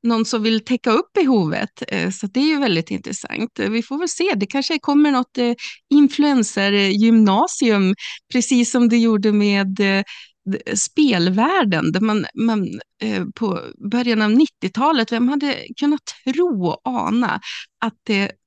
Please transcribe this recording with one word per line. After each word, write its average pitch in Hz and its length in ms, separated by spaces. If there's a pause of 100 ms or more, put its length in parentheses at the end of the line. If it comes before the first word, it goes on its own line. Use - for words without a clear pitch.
någon 226 220
som 226 180
vill 220 220
täcka 247 260
upp 294 220
behovet. 233 720
Eh, 185 220
så 190 180
det 196 120
är 285 80
ju 311 120
väldigt 175 320
intressant. - 680
Eh, 202 100
vi 226 140
får 277 140
väl 339 120
se. 370 260
Det 202 100
kanske 277 340
kommer 294 320
något, 254 260
eh, 240 160 (360)
influencergymnasium, 214 2000 (360)
precis 240 400
som 240 180
det 233 80
gjorde 220 340
med, 202 480
eh, 196 240 (420)
d-, - 320
spelvärlden, 202 1120
där 180 100
man, 214 320
man, 214 460 (220)
eh, 202 240 (100)
på 190 240 (320)
början 240 300
av 214 100
nittiotalet, 254 800
vem 240 180
hade 285 260 (240)
kunnat 294 220 (320)
tro 269 340
och - 160
ana 233 560 (400)
att 226 240
det 196 280 (160)